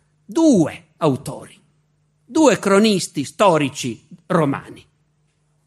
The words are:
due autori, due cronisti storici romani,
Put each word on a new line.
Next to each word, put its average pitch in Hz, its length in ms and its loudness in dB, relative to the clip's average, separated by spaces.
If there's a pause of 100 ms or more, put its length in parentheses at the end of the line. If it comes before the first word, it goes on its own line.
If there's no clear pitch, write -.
(240)
due 202 640 0 (100)
autori, - 640 -6 (680)
due 254 340 2
cronisti 196 680 0
storici 147 840 -2 (200)
romani, 143 580 -4 (840)